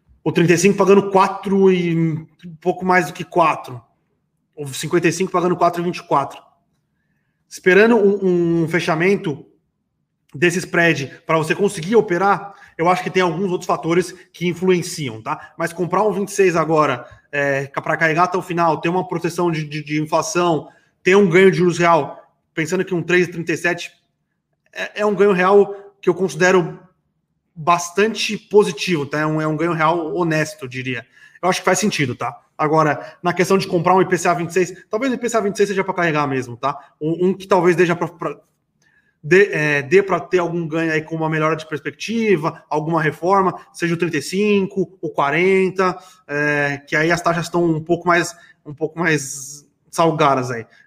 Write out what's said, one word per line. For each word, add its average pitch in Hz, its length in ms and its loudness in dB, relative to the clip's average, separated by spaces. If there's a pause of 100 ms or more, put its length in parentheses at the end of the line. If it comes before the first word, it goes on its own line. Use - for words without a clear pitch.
(220)
O - 80 -2
trinta 170 220 4
e 165 60 4
cinco 196 180 4
pagando 196 340 4
quatro 190 600 2
e 170 240 0
um 160 300 -2 (340)
pouco 180 240 -4
mais 180 220 4
do - 80 -10
que - 100 -12
quatro. 135 560 -2 (760)
O 147 140 -10
cinquenta 165 400 -2
e 156 40 2
cinco 185 200 -4
pagando 180 240 0
quatro 170 240 0
e 170 40 -4
vinte 175 140 -6
e - 40 -14
quatro. - 400 -4 (1040)
Esperando 208 480 4
um, 180 680 2
um 151 40 -2
fechamento 170 800 -2 (880)
desse 170 240 0
spread 165 680 -2
pra 160 120 2
você 160 160 -2
conseguir 190 420 -2
operar, 190 560 0 (240)
eu 165 120 0
acho 180 140 0
que - 60 -8
tem 185 140 0
alguns 175 280 -2
outros 175 160 -6
fatores 170 460 -2 (220)
que 170 120 -6
influenciam, 170 760 -2
tá? 143 340 -10
Mas 165 160 -6
comprar 185 300 -2
um 214 100 0
vinte 190 160 -4
e - 40 -16
seis 185 240 2
agora, 151 500 0 (260)
é, 139 360 -2
ca-, - 120 -8
pra 156 160 -2
carregar 160 280 2
até 180 120 0
o 180 60 -4
final, 165 400 0
ter 170 80 -2
uma 180 180 -2
proteção 170 420 -2
de, 156 140 -4
de, 151 180 -10
de 151 200 -4
inflação, 165 680 -2 (340)
ter 185 140 4
um 202 120 6
ganho 185 220 6
de 160 60 2
juros 170 220 2
real, 170 400 2 (340)
pensando 175 320 -4
que 185 100 -6
um 165 80 -2
três 180 260 0
e - 20 -14
trinta 170 220 -6
e 151 40 -4
sete 175 360 -4 (800)
é, 190 300 -10
é 208 40 2
um 208 80 0
ganho 202 180 4
real 190 400 4 (280)
que - 80 -4
eu 175 60 4
considero 175 680 0 (720)
bastante 196 800 -2
positivo, 180 720 0
tá? 147 140 -4
É 156 60 0
um, 156 140 -2
é 156 60 -2
um 156 100 -2
ganho 170 160 -2
real 160 440 0
honesto, 156 480 -2
eu 131 40 -10
diria. 127 380 -8 (340)
Eu 175 80 -2
acho 180 120 0
que - 40 -10
faz 180 140 2
sentido, 147 380 -2
tá? 127 200 -8 (220)
Agora, 151 640 0
na 175 100 -2
questão 180 240 0
de 190 120 -2
comprar 180 260 2
um 190 60 6
I 180 80 0
P 180 100 0
C - 80 -4
A 175 80 2
vinte 165 160 -6
e - 20 -16
seis, 180 380 -4
talvez 247 220 -2
o - 20 -4
I - 40 -4
P 240 100 -4
C 220 80 -2
A 220 40 0
vinte 196 140 -2
e - 40 -16
seis 202 100 2
seja 196 160 -2
pra 190 100 -6
carregar 156 320 0
mesmo, 123 300 -6
tá? 139 200 -6 (240)
Um, 165 280 -2
um 190 60 0
que 190 120 -14
talvez 180 300 2
dê 175 180 4
pra, 170 140 -4
pra, 156 280 -10 (880)
dê, 190 300 4
é, 151 300 0
dê 170 200 2
pra 185 160 -2
ter 175 200 -2
algum 170 280 -4
ganho 160 260 -2
aí 156 100 -2
com 156 120 -12
uma 160 160 -2
melhora 156 240 0
de 156 140 -8
perspectiva, 160 1000 -2
alguma 156 320 -2
reforma, 175 540 0 (180)
seja 170 220 -2
o - 20 -2
trinta 165 200 -4
e 139 60 -4
cinco, 190 760 -2
o 160 100 -8
quarenta, 185 840 0 (300)
é, 147 600 -2
que 156 100 -2
aí 156 160 2
as 165 80 0
taxas 170 280 -2
tão 175 160 0
um 160 180 0
pouco 170 260 -2
mais, 170 260 2 (320)
um 147 80 -14
pouco 151 240 -6
mais - 640 -4 (260)
salgadas 147 600 2
aí. 117 160 -10 (200)